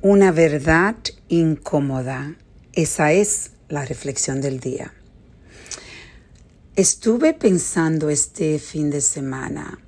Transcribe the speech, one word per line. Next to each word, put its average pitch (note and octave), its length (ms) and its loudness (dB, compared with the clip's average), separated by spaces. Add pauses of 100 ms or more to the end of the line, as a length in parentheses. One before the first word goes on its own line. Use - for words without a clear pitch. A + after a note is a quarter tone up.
Una G3 280 6
verdad D#3+ 640 2 (320)
incómoda. C#3+ 1040 -2 (380)
Esa D#3 400 2
es - 380 0 (180)
la C#3+ 160 -6
reflexión C3+ 560 -6
del C3+ 180 -4
día. - 340 -10 (1800)
Estuve A#3+ 580 2
pensando D#3+ 760 0
este D3+ 500 -2
fin D3+ 300 -4
de D3 100 -4
semana C3+ 880 -6